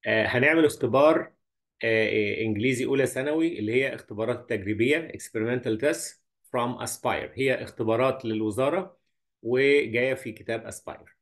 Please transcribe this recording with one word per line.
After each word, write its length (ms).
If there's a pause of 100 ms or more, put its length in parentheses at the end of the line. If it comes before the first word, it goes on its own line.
Uh, 20
هنعمل 560
اختبار، 600
uh, 640 (540)
إنجليزي 440
أولى 220
ثانوي 520
اللي 140
هي 220
اختبارات 560
تجريبية، 580
experimental 720
tests 420 (300)
from 360
Aspire. 480
هي 280
اختبارات 600
للوزارة 760 (440)
وجاية 720
في 180
كتاب 380
Aspire. 400 (120)